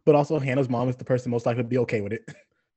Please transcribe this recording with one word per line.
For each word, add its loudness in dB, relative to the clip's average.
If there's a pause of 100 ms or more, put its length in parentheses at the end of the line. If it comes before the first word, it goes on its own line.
but 6
also 2
Hannah's 0
mom 0
is -2
the -16
person -2
most -2
likely 0
to -6
be 0
okay 0
with -6
it. -10
<laughs> -20 (420)